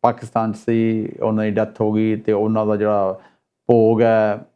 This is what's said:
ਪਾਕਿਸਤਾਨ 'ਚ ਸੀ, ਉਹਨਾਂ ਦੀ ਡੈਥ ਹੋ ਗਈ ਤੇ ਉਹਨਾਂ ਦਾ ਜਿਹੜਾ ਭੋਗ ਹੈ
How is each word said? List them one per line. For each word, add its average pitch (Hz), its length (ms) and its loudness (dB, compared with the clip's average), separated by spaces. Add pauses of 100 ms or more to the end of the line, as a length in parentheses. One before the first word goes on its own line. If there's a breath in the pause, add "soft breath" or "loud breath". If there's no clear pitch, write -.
ਪਾਕਿਸਤਾਨ 117 500 -2
'ਚ 107 60 -8
ਸੀ, 113 520 -2 (120)
ਉਹਨਾਂ 107 220 0
ਦੀ 107 80 -2
ਡੈਥ 107 300 -2
ਹੋ 107 120 0
ਗਈ 110 220 0
ਤੇ 110 160 -4
ਉਹਨਾਂ 107 340 0
ਦਾ 107 100 0
ਜਿਹੜਾ 101 440 0 (480 loud breath)
ਭੋਗ 113 340 4
ਹੈ 110 440 0 (100)